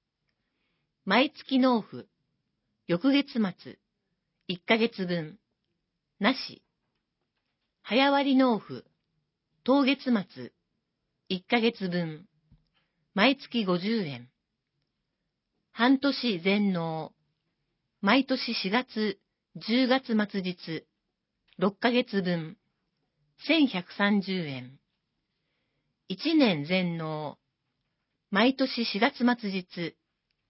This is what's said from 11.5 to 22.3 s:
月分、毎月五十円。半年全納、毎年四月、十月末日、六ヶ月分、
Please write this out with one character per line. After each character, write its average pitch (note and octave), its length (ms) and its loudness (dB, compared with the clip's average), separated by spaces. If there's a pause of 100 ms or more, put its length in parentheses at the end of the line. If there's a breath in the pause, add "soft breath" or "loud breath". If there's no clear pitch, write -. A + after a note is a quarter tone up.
月 A3+ 300 -2
分、 E3+ 380 -6 (840)
毎 B3 240 4
月 - 280 -4
五 F3+ 120 0
十 G#3+ 240 -2
円。 B2+ 300 -8 (1400)
半 C4 260 4
年 A#3+ 420 -2
全 G3 320 2
納、 E3 400 -6 (880)
毎 B3 240 4
年 B3+ 280 -4
四 G3 160 -4
月、 A3 480 -2 (380)
十 A#3 320 0
月 B3 280 0
末 G3+ 260 -2
日、 F3+ 440 -8 (720)
六 G3+ 220 0
ヶ A#3+ 120 2
月 A#3+ 300 0
分、 E3+ 360 -4 (880)